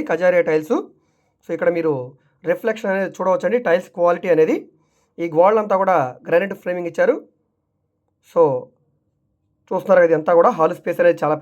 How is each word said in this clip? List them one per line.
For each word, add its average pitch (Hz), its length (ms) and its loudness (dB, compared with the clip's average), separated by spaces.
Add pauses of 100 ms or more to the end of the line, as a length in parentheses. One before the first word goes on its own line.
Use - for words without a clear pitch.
కజారియా 175 400 2
టైల్స్. 156 240 -2 (720)
So, - 120 -18
ఇక్కడ 175 220 0
మీరు 160 160 -2 (560)
రిఫ్లెక్షన్ 214 420 -4
అనేది 190 260 -2
చూడవచ్చండి, 185 400 -2 (100)
టైల్స్ 180 280 0
క్వాలిటీ 175 380 0
అనేది. 160 220 2 (640)
ఈ 170 80 -6 (100)
గోడలంతా 202 460 2
కూడా 185 160 2 (300)
గ్రానైట్ 185 360 0
ఫ్రేమింగ్ 180 280 -6
ఇచ్చారు. 185 240 0 (1160)
So, 170 120 4 (1300)
చూస్తున్నారు 185 320 2
కదా, 170 80 4
ఇదంతా 160 300 0
కూడా 214 180 4
హాల్ 170 220 0
స్పేస్ 170 220 -4
అనేది 170 200 2
చాలా 151 180 0